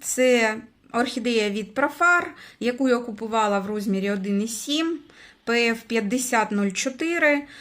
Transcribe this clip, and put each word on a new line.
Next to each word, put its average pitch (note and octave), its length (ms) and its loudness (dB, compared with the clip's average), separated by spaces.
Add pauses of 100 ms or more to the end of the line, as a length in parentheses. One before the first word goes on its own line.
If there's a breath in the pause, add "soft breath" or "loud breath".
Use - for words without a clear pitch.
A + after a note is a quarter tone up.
це A#3+ 560 2 (360)
орхідея A#3 580 0
від G3+ 240 -6
Profar, F4 480 2 (380 loud breath)
яку B3 280 0
я A#3+ 100 4
купувала A3 600 0
в F#3+ 80 -4
розмірі G3+ 440 -2
один G3+ 320 -2
і A3+ 60 -4
сім, D#4+ 500 -2 (460 loud breath)
П A#3 260 2
Ф A3+ 120 -4
п'ятдесят A3+ 720 -2
нуль G3+ 180 2
чотири. D4 720 0 (180 loud breath)